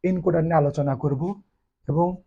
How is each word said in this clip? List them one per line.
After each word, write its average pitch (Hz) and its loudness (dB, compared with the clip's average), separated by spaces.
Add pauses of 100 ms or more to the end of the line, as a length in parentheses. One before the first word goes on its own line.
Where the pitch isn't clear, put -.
এনকোডার 170 0
নিয়ে 165 0
আলোচনা 143 2
করব 151 -4 (460)
এবং 175 0 (100)